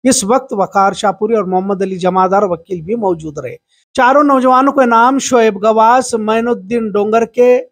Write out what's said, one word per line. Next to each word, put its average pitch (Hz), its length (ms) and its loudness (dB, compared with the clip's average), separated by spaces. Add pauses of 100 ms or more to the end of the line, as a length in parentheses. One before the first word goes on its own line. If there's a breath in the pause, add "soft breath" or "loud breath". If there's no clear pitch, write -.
इस 247 220 0
वक्त 254 300 -2
वकार 196 400 0
शाहपुरी 214 400 -2
और 202 100 -2
मोहम्मद 185 360 -2
अली 190 160 -4
जमादार 185 500 0
वकील 175 340 -8
भी 190 160 -6
मौजूद 160 420 -6
रहे। 120 160 -14 (400)
चारों 269 280 2
नौजवानों 262 480 2
के 277 160 2
नाम 240 320 2
शोएब 220 400 0
गवास, 226 560 2
मैनुद्दीन 220 760 -4
डोंगर 214 360 0
के 247 300 2 (140)